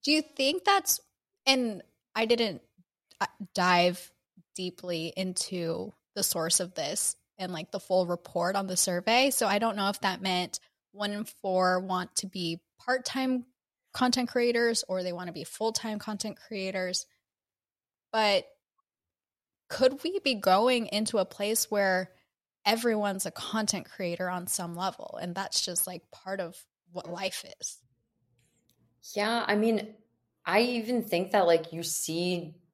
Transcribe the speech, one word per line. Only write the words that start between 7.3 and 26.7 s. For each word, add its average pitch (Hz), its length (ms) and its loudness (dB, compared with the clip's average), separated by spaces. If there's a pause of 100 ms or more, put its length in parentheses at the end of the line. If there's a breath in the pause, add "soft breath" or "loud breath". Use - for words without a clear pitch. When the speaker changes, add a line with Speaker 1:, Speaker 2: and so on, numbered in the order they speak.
Speaker 1:
and, 180 160 -6
like, 160 180 -8
the 190 80 -4
full 185 260 2
report 175 480 -2
on 196 120 0
the 185 100 -4
survey, 220 540 4
so 240 160 0
I 202 120 2
don't 220 180 0
know 202 120 2
if 202 140 -2
that 185 180 0
meant 180 400 -2 (320 soft breath)
one 208 200 -4
in 208 120 -6
four 185 560 2
want 185 360 -4
to - 100 -4
be 170 340 -4 (240)
part-time 254 600 -2 (480)
content 247 340 2
creators 233 600 0
or 185 140 -4
they 180 120 -4
wanna 175 180 -10
be 156 120 -10
full-time 220 540 -4
content 214 380 -8
creators. 190 680 -6 (1080)
But 208 340 2 (1200)
could 262 360 2
we 381 160 -2
be 262 140 0
going 220 520 4
into 214 320 -2
a 190 80 2
place 208 440 -2
where 190 420 2 (520 soft breath)
everyone's 214 600 0
a - 40 -6
content - 600 -4
creator 180 400 -6
on 180 160 -6
some 170 280 -6
level, - 460 -6
and 175 140 -6
that's - 300 -2
just, 175 220 -4
like, 180 240 -14
part 190 300 -8
of 170 160 -6 (360)